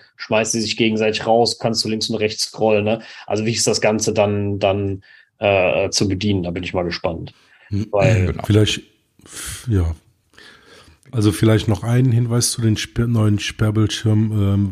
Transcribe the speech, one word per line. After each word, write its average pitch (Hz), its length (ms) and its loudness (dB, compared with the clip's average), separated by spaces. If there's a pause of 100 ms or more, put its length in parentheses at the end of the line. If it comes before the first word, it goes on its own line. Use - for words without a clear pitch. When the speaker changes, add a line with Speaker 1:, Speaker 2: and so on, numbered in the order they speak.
(180)
Speaker 1:
schmeißt 110 340 -2
sie 113 100 -2
sich 107 160 -4
gegenseitig 110 480 0
raus, 113 320 2
kannst 113 280 -2
du 110 40 -4
links 110 200 -4
und 113 80 -4
rechts 107 280 -4
scrollen, 107 380 0
ne? 113 180 -2 (260)
Also 107 180 -2
wie 117 80 0
ist 104 140 -2
das 107 140 0
Ganze 107 320 0
dann, 101 460 0
dann, 98 440 -2 (340)
äh, 95 540 2
zu 104 180 0
bedienen? 98 340 0
Da 87 80 -6
bin 90 120 -8
ich - 100 -8
mal 92 100 -2
gespannt. 87 500 -6 (360)
Speaker 2:
Hm, 104 220 -4
Speaker 1:
Weil 101 340 4
Speaker 3:
Genau. 82 200 -4
Speaker 2:
vielleicht, 104 360 2 (880)
ja. 85 260 0 (1160)
Also 107 200 2
vielleicht 110 380 2
noch 98 140 -2
einen 123 280 2
Hinweis 120 400 0
zu - 100 -8
den 107 140 2
Sper-, - 320 -4
neuen 107 320 2
Sperrbildschirmen, 107 920 0
ähm, 101 400 2